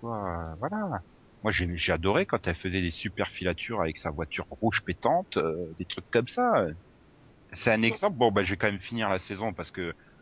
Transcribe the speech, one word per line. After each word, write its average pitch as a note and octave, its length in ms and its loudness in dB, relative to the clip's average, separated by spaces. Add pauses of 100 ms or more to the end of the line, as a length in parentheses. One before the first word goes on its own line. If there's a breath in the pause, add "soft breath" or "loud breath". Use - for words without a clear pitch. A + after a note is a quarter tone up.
quoi. A2+ 260 -4
Euh, E2 320 -4
voilà. E3 440 -4 (400)
Moi, G#2+ 100 2
j'ai, F#2 240 0
j'ai D#2+ 160 2
adoré G2 320 4
quand - 220 -2
elle F2 80 2
faisait F#2 260 -2
des F2 100 2
super - 380 -4
filatures F#2 520 -2
avec E2 180 0
sa - 120 -4
voiture D#2+ 400 -4
rouge - 320 0
pétante, D#3 540 0
euh, E2 300 0 (120)
des F#2 60 -6
trucs - 260 -10
comme A#2+ 180 2
ça. A3 380 2 (840)
C'est A2+ 200 4
un A2 100 4
exemple. A#2+ 340 2
Bon, A#2 160 6
bah, G2+ 120 6
je F#2 60 -2
vais G2 60 0
quand G#2+ 140 2
même G2 100 -4
finir A2+ 300 -2
la F#2+ 80 2
saison F#2 340 -4
parce E2+ 180 -10
que, F2 220 -4 (300 soft breath)